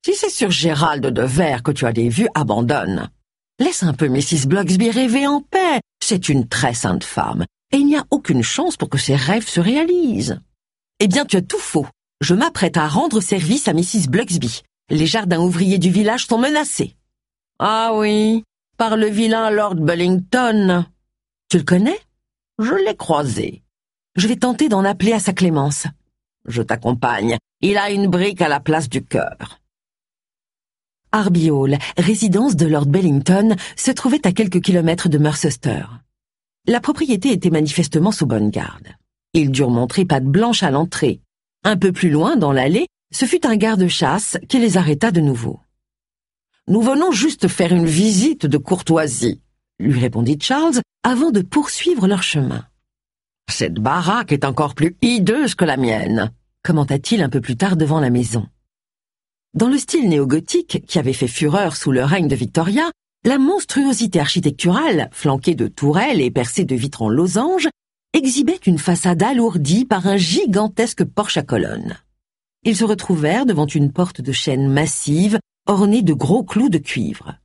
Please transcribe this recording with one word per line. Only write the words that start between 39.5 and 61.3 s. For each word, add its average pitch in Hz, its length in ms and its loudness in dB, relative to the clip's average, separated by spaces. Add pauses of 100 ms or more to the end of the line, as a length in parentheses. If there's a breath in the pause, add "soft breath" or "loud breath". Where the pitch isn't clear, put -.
durent 131 200 0
montrer 123 340 0
patte 139 200 0
blanche 208 380 2
à 160 80 0
l'entrée. 143 500 -2 (440)
Un 214 120 2
peu 185 160 2
plus 180 180 0
loin, 170 260 2
dans 151 160 2
l'allée, 151 360 0 (240)
ce - 140 -2
fut 339 200 0
un 220 100 2
garde-chasse 185 840 0 (100)
qui 262 100 2
les 214 200 4
arrêta 156 320 2
de 170 100 2
nouveau. « 120 400 -2 (1080)
Nous 208 120 4
venons 285 320 2
juste 220 340 0
faire 180 260 0
une 170 140 4
visite 196 600 2
de 147 120 2
courtoisie », 147 840 -2 (380)
lui 120 220 0
répondit 120 400 0
Charles 285 400 0 (220)
avant 254 280 2
de 208 100 2
poursuivre 285 680 -2
leur 196 140 0
chemin. « 127 420 -4 (840)
Cette - 240 -4
baraque 165 580 -2
est 147 120 0
encore 143 300 -2
plus 170 280 -2
hideuse 233 520 0
que 185 100 0
la 143 120 0
mienne », 113 560 -2 (300)
commenta-t-il 151 600 0
un 135 60 0
peu 127 120 0
plus 117 160 -6
tard 185 200 0
devant 156 240 2
la 131 100 0
maison. 120 380 -2 (1080)
Dans 233 140 2
le 277 80 2
style 269 320 -2
néo-gothique 160 800 0
qui - 120 -2
avait 131 140 0
fait 123 160 -2
fureur 160 480 -2